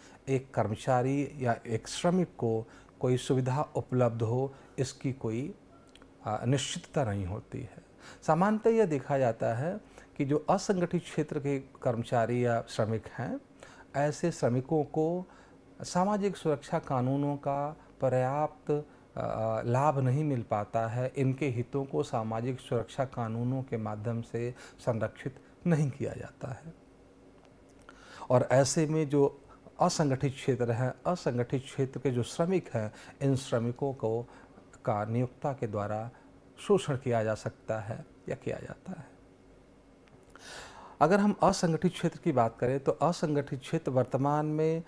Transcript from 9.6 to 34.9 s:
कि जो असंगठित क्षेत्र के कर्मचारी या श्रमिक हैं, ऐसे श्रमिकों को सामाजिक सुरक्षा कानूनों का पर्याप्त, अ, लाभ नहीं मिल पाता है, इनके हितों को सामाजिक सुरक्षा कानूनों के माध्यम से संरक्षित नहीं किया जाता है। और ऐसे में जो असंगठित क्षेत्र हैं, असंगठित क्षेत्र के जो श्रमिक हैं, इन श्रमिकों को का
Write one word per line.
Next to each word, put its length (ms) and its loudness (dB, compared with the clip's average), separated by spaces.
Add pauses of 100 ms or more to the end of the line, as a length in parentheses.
कि 80 0
जो 260 0
असंगठित 520 2
क्षेत्र 380 -4
के 180 -2
कर्मचारी 880 0
या 240 2
श्रमिक 380 -2
हैं, 340 -6 (560)
ऐसे 340 0
श्रमिकों 540 2
को 420 -2 (560)
सामाजिक 540 0
सुरक्षा 420 -2
कानूनों 580 0
का 400 -4 (240)
पर्याप्त, 680 0
अ, 920 -4
लाभ 340 2
नहीं 260 2
मिल 180 0
पाता 440 0
है, 300 -2
इनके 320 0
हितों 360 -2
को 180 -2
सामाजिक 580 -2
सुरक्षा 440 -2
कानूनों 580 -2
के 140 -4
माध्यम 460 -4
से 320 -6 (260)
संरक्षित 600 -2 (260)
नहीं 240 4
किया 220 -4
जाता 360 -10
है। 340 -12 (1500)
और 220 6
ऐसे 340 6
में 220 0
जो 320 4 (400)
असंगठित 520 2
क्षेत्र 400 0
हैं, 220 0 (120)
असंगठित 560 0
क्षेत्र 380 -4
के 100 0
जो 120 0
श्रमिक 520 0
हैं, 180 -4 (300)
इन 140 4
श्रमिकों 560 -2
को 300 -2 (640)
का 200 0